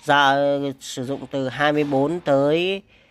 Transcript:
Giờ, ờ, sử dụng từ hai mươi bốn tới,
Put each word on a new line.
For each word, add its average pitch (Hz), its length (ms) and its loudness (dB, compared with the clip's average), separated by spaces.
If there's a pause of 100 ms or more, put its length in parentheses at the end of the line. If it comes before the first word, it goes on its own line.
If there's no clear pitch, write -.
Giờ, 143 300 4 (240)
ờ, 139 220 -4
sử - 240 -10
dụng 135 260 -8
từ 135 180 -4
hai 147 240 0
mươi 151 120 2
bốn 143 360 0
tới, 160 600 0 (280)